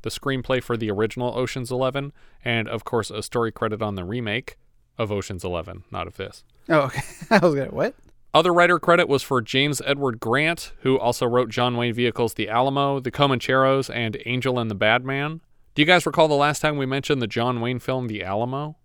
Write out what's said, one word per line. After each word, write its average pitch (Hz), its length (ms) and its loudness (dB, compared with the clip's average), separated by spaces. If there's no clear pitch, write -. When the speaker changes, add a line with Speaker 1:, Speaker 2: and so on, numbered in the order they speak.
Speaker 1:
the 117 80 -8
screenplay 131 520 -2
for 120 140 -4
the 110 160 -2
original 110 460 -2
Ocean's 127 340 -4
Eleven, 131 400 -2
and, 117 240 -2
of 113 160 -6
course, 113 260 -4
a 107 140 -8
story 117 280 -2
credit 107 300 -4
on 104 140 -4
the 92 80 -6
remake 113 540 -6
of 107 140 -2
Ocean's 98 340 -6
Eleven, 87 460 -6
not 87 160 -6
of 92 100 -16
this. 101 260 -12
Speaker 2:
Oh, 156 140 4
okay. 131 200 -4
<laughs> - 140 -4
I 214 80 6
was 160 160 4
gonna, 135 160 -4
what? 196 240 -4
Speaker 1:
Other 170 200 6
writer 175 260 6
credit 170 280 4
was 135 160 2
for 127 180 0
James 135 440 0
Edward 135 340 -2
Grant, 147 600 -2
who 131 200 2
also 120 260 0
wrote 123 240 2
John 123 280 0
Wayne 120 160 0
Vehicles 117 400 0
The 104 160 -4
Alamo, 139 500 2
The 127 120 -6
Comancheros, 135 800 2
and 113 320 -4
Angel 123 340 -2
and 113 100 -2
the 107 60 -4
Bad 110 300 4
Man. 143 340 -4
Do 147 80 0
you 151 40 6
guys 175 200 6
recall 156 220 4
the 151 80 4
last 143 240 2
time 151 160 0
we 139 100 -2
mentioned 135 360 0
the 113 60 -2
John 120 340 -2
Wayne 123 180 -2
film 127 280 -4
The 104 160 -6
Alamo? 127 600 -4